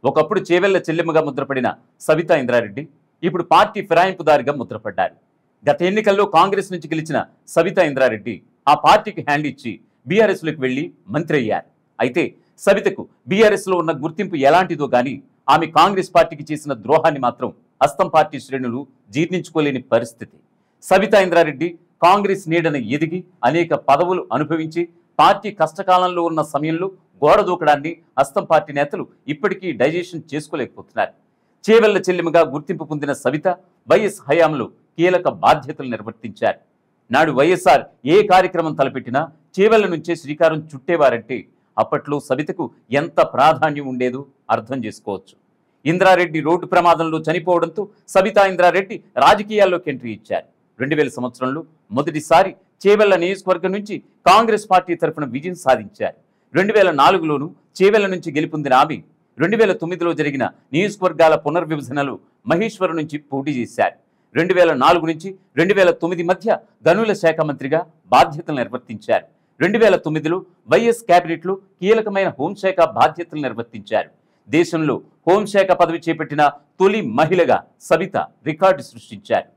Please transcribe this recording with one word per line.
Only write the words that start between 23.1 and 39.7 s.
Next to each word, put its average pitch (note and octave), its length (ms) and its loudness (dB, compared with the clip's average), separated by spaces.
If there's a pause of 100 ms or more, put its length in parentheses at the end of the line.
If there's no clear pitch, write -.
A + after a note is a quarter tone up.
అనేక E3 240 0 (160)
పదవులు F3 340 2 (140)
అనుభవించి D#3+ 460 -4 (360)
పార్టీ G3 280 4 (140)
కష్టకాలంలో F3+ 680 0
ఉన్న D#3+ 80 -2 (140)
సమయంలో D#3+ 340 -2 (340)
గోడ E3+ 240 6
దూకడాన్ని D3+ 440 0 (280)
హస్తం C#3+ 320 -2
పార్టీ D#3 260 0
నేతలు C#3+ 280 -4 (280)
ఇప్పటికీ F#3 360 -4 (120)
డైజెషన్ E3 500 -4
చేసుకోలేకపోతున్నారు. C3 840 -8 (540)
చేవెళ్ల A3 400 4
చెల్లెమ్మగా E3 360 2 (100)
గుర్తింపు D3+ 380 -8
పొందిన C#3+ 220 -6 (120)
సవిత D3 240 -2 (420)
వైఎస్ G3 380 0
హయాంలో D3+ 380 2 (300)
కీలక F3+ 320 0 (160)
బాధ్యతలు C#3+ 500 0
నిర్వర్తించారు. G#2+ 640 -6 (560)
నాడు D#3 240 4
వైఎస్ఆర్ E3+ 460 4 (300)
ఏ - 20 8 (140)
కార్యక్రమం E3+ 500 2
తలపెట్టినా C3 420 -4 (360)
చేవెళ్ల G#3+ 360 4